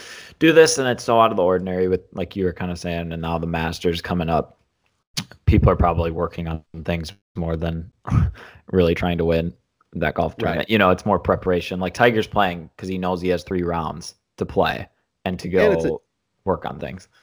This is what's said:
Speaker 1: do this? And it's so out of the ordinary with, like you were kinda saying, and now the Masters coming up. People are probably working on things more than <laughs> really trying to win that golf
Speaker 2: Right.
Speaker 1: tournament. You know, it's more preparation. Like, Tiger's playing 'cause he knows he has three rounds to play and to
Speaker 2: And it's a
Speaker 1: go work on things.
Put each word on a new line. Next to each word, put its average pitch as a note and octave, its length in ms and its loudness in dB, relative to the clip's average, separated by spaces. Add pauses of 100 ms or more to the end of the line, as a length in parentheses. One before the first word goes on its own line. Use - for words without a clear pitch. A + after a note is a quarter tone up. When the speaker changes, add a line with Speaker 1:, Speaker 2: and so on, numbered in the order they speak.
(380)
Speaker 1:
do D#3+ 160 6
this? D#3+ 240 8
And C3+ 100 -2
it's A#2+ 160 -2
so A#2 160 4
out A2+ 120 6
of G#2 60 -2
the F#2 60 2
ordinary F#2 440 2
with, F#2 140 0 (120)
like F2+ 220 -8
you F#2+ 100 0
were F2 80 -2
kinda F2+ 220 -6
saying, E2+ 360 -6
and E2 120 -8
now E2 160 -2
the E2 80 -4
Masters E2 520 -2
coming F2 300 -4
up. - 300 -2 (840)
People G#2 260 6
are F2+ 40 4
probably E2+ 360 0
working E2 360 -6
on D#2+ 160 -8 (220)
things E2+ 260 -4 (240)
more E2 220 -4
than E2 340 -6 (140)
<laughs> - 260 0 (400)
really F2 240 4
trying F2 220 -2
to E2 80 0
win E2 260 0 (420)
that D#2+ 200 -2
golf E2 200 -2
Speaker 2:
Right. - 60 -20
Speaker 1:
tournament. F2+ 300 -2
You A2 80 4
know, F#2+ 140 6
it's F#2 140 0
more G2+ 120 2
preparation. F2+ 640 -2
Like, F#2 160 -4
Tiger's A2+ 320 2
playing F2 500 -2
'cause F#2 120 -10
he F#2+ 100 -4
knows F2+ 220 -2
he F2+ 80 -2
has F2 140 0
three F#2 200 -4
rounds E2 500 -6 (240)
to - 80 -4
play - 420 -2 (380)
and F#2 140 -4
to - 80 -10 (100)
Speaker 2:
And F2 160 6
it's E2 120 -2
a D#2+ 40 0
Speaker 1:
go D#2 120 -6 (440)
work F2+ 220 -2
on C#2+ 120 -10
things. C#2 280 -12 (160)